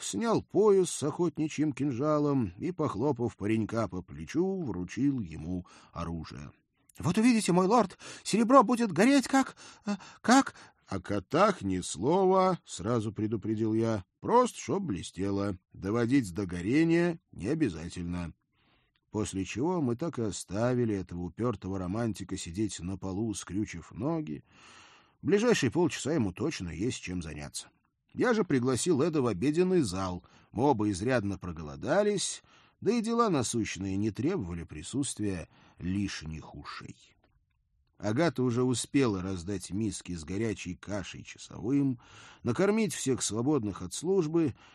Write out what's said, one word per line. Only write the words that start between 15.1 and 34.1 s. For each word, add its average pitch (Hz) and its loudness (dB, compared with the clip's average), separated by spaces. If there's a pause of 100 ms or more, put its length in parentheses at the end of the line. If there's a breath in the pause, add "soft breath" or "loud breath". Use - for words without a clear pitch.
Доводить 117 0
до 98 -4
горения 165 2 (100)
не 92 -6
обязательно". 87 -2 (800)
После 98 -2
чего 160 -2
мы 120 0
так 139 -6
и 120 0
оставили 110 0
этого 90 -6
упёртого 95 -4
романтика 95 -4
сидеть 92 -6
на 92 -6
полу, 95 -4
скрючив 90 -6
ноги. 127 -6 (800 soft breath)
В - -8
ближайшие 202 4
полчаса 160 0
ему 107 2
точно 98 -4
есть 92 -4
чем 92 -6
заняться. 76 -10 (460)
Я 226 2
же 214 2
пригласил 131 2
Эда 156 2
в 123 4
обеденный 151 2
зал. 92 -4 (280 soft breath)
Мы 113 -2
оба 107 4
изрядно 101 0
проголодались, 92 -2 (380 soft breath)
да 196 2
и 240 4
дела 233 2
насущные 101 0
не 107 2